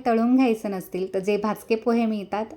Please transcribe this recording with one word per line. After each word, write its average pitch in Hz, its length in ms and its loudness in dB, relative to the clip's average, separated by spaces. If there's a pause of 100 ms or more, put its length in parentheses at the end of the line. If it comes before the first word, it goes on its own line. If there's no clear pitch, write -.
तळून 233 300 4
घ्यायचे 233 320 2
नसतील, 190 460 -6
तर 196 60 -2
जे 202 180 0
भाजके 208 380 -2
पोहे 233 300 2
मिळतात, 214 400 -4 (120)